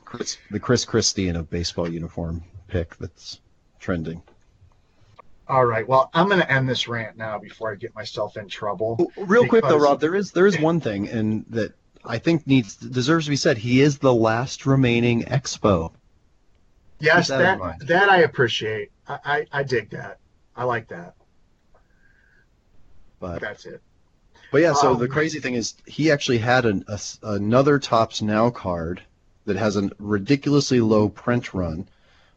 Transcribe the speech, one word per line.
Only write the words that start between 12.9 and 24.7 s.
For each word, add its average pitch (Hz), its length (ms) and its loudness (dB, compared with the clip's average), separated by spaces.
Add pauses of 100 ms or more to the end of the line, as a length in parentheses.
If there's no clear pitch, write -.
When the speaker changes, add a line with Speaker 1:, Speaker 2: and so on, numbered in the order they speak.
Speaker 1:
to 147 40 -4
be 143 60 0
said. 135 220 2
He 120 240 2
is 143 160 4
the 131 160 4
last 113 520 0
remaining 120 580 2
Expo. 95 680 -2 (1080)
Speaker 2:
Yes, 165 260 2
Speaker 1:
Keep - 0 -
that 135 120 -2
in 139 40 4
Speaker 2:
that, 190 160 2
Speaker 1:
mind. 87 280 -10
Speaker 2:
that 190 220 2
I 185 100 6
appreciate. 110 720 -2 (180)
I, 139 160 -12
I, 147 260 -4
I 139 120 -4
dig 131 260 -4
that. - 300 -14 (360)
I 120 80 -8
like 117 240 -4
that. 87 280 -16 (2000)
Speaker 1:
But 87 220 -10
Speaker 2:
That's 104 240 -12
it. 85 160 -18 (680)
Speaker 1:
but 139 100 4
yeah, 165 120 4